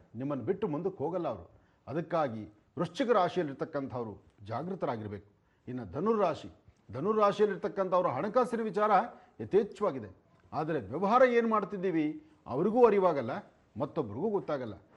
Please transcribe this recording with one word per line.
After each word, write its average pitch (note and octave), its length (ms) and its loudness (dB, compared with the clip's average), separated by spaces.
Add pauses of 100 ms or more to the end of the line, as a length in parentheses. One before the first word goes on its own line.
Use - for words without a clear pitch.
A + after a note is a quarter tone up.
(140)
ನಿಮ್ಮನ್ನು C3+ 300 -6
ಬಿಟ್ಟು G3 240 -2
ಮುಂದಕ್ಕೆ F3 360 -4
ಹೋಗಲ್ಲ E3 240 -4
ಅವರು. F#2 180 -8 (400)
ಅದಕ್ಕಾಗಿ C#3+ 580 -2 (340)
ವೃಶ್ಚಿಕ F3+ 320 -2
ರಾಶಿಯಲ್ಲಿರ್ತಕ್ಕಂಥವ್ರು C#3+ 1040 -2 (380)
ಜಾಗೃತರಾಗಿರ್ಬೇಕು. A#2+ 800 -6 (400)
ಇನ್ನು B2+ 240 -8
ಧನುರಾಶಿ, F3 580 0 (460)
ಧನುರಾಶಿಯಲ್ಲಿರ್ತಕ್ಕಂಥವ್ರ F#3+ 1200 2
ಹಣಕಾಸಿನ G#3+ 460 0
ವಿಚಾರ G#3 280 0 (500)
ಯಥೇಚ್ಛವಾಗಿದೆ, D3+ 680 0 (420)
ಆದರೆ D3+ 280 -2 (100)
ವ್ಯವಹಾರ G3 320 4 (160)
ಏನು A#3 100 4
ಮಾಡ್ತಿದ್ದೀವಿ F#3 580 0 (400)
ಅವರಿಗೂ G3+ 400 2
ಅರಿವಾಗಲ್ಲ, F3 460 4 (440)
ಮತ್ತೊಬ್ಬರಿಗೂ C3+ 540 -4
ಗೊತ್ತಾಗಲ್ಲ. C#3 440 -4 (220)